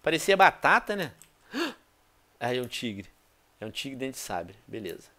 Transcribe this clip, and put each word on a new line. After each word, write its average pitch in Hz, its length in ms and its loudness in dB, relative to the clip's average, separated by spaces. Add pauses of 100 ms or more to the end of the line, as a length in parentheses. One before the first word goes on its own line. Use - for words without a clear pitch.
Parecia 160 340 4
batata, 196 580 6
né? 165 180 -6 (380)
<gasps> 285 240 -4 (600)
Ah, 120 160 -4
é 127 80 -2
um 120 60 -8
tigre. 104 420 -8 (500)
É 107 60 -10
um 107 60 -10
tigre 135 260 -10
dente 131 140 -6
de - 80 -12
sabre. 90 360 -6 (120)
Beleza. 98 520 -10